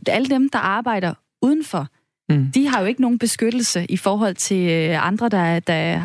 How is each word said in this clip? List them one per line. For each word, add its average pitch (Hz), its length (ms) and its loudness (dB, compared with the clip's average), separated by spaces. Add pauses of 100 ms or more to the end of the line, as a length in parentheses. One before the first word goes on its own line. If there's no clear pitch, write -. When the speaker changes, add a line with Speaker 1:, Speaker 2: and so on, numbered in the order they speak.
Speaker 1:
alle 254 220 0
dem, 269 200 2
der 254 100 -2
arbejder 196 560 -2 (280)
udenfor, 262 440 0 (420)
Speaker 2:
Mm. 143 260 4
Speaker 1:
de 277 140 4
har 240 120 0
jo 185 60 0
ikke 247 140 -2
nogen 240 180 2
beskyttelse 226 680 0
i 185 80 -2
forhold 202 380 0
til, 185 360 0
øh, 160 360 0
andre, 214 220 0
der, 170 320 2
der, 165 440 -2